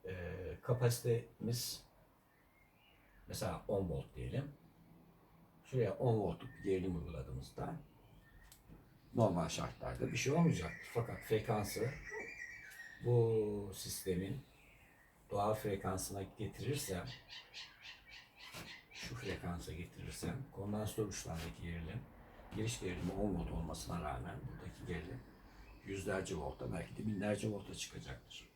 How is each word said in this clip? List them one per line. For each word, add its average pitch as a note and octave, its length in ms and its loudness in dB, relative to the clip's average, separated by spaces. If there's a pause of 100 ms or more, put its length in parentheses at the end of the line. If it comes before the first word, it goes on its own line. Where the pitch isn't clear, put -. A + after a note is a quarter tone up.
e, G2 80 -4 (480)
kapasitemiz A#2+ 1200 2 (1400)
mesela E2+ 400 0
on G2 220 4
volt C#2 260 -2
diyelim. C2 360 0 (1120)
Şuraya A#2+ 300 4
on A2+ 260 6
voltluk E2+ 300 0
bir - 140 -12
gerilim F#2 320 4
uyguladığımızda C#2 800 -4 (1400)
normal F#2 360 6
şartlarda - 640 -2
bir A#2+ 60 0
şey C3 160 4
olmayacak. C#3 380 6 (220)
Fakat - 260 -2
frekansı G#2+ 680 2 (1160)
bu A2 680 6
sistemin F#2+ 680 0 (880)
doğal G#2 240 4
frekansına G2 720 0 (140)
getirirsem, G2+ 680 0 (1900)
şu - 240 -6
frekansa E2+ 580 -2
getirirsem, E2+ 600 -4 (160)
kondansatör G#2 560 0
uçlarındaki E2 540 -4
gerilim, E2+ 380 -4 (560)
giriş A2 240 0
gerilimi F2+ 320 0
on G2 240 2
volt E2 160 -2
olmasına E2 500 -2
rağmen B1+ 340 -2 (140)
buradaki - 380 -10
gerilim F2 320 -4 (680)
yüzlerce F#2+ 500 0
volta, C#2 380 -2
belki E2+ 240 -4
de A2 100 -2
binlerce G#2 440 2
volta G2 240 -4
çıkacaktır. - 800 -10